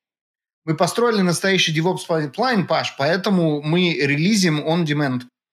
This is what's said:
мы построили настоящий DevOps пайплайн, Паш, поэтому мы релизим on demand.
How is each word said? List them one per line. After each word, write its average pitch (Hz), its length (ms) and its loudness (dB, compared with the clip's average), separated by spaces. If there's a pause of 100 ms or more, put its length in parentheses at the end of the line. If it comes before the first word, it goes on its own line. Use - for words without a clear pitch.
(680)
мы 156 100 -2
построили 214 460 2
настоящий 175 520 0
DevOps 165 320 -2
пайплайн, 170 600 -2
Паш, 143 320 -2
поэтому 165 640 0
мы 165 320 0
релизим 151 640 2
on 160 240 0
demand. 143 380 -2 (300)